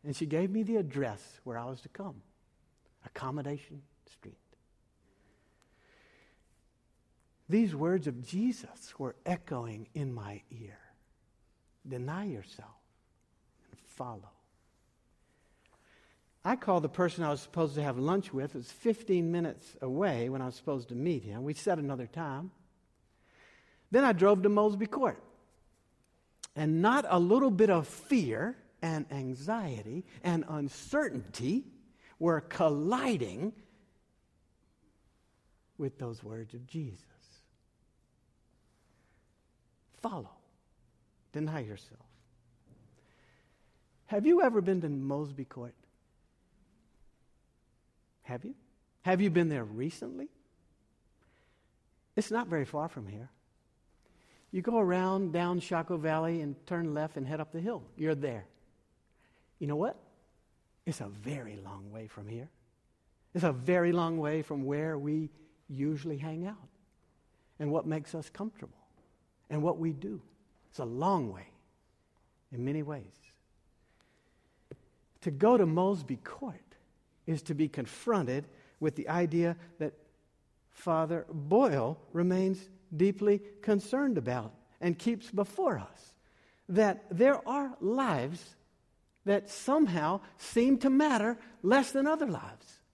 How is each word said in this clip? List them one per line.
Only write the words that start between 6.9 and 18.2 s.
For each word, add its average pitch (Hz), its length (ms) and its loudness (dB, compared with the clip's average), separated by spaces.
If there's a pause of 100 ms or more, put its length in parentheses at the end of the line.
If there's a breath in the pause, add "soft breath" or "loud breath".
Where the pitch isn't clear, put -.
These 196 280 4
words 160 320 0
of 123 180 -6
Jesus - 720 -4
were 131 260 -6
echoing 117 680 -6
in 139 180 -4
my 104 380 -10
ear. 113 300 -18 (1080)
"Deny 135 360 -8
yourself 107 580 -12 (880)
and - 120 -20
follow." 113 500 -12 (2000 soft breath)
I 220 120 0
called 180 280 2
the 151 60 -2
person 175 340 0
I 151 60 2
was 147 120 -2
supposed 160 340 -2
to 147 80 -2
have 131 160 -2
lunch 175 340 0